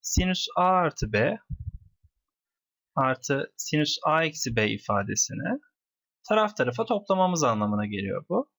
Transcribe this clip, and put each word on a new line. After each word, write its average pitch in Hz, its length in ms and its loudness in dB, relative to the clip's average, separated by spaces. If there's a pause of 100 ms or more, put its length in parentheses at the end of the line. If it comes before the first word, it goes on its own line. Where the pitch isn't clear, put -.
sinüs - 460 0 (100)
a 175 40 2
artı 180 520 2
b 127 240 2 (1600)
artı 135 640 0
sinüs 151 460 -2
a 160 220 2
eksi 151 300 -4
b 107 140 2
ifadesini 107 920 -2 (680)
taraf 214 280 2
tarafa 127 280 0
toplamamız 185 580 2
anlamına 104 420 0
geliyor 101 440 -4
bu. 220 300 -2